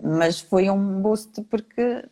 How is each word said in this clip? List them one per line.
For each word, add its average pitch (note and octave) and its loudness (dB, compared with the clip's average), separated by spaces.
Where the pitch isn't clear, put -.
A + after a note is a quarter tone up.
Mas E3 0
foi F#3+ 2
um G3 0
boost G#3+ -2
porque A#3 -4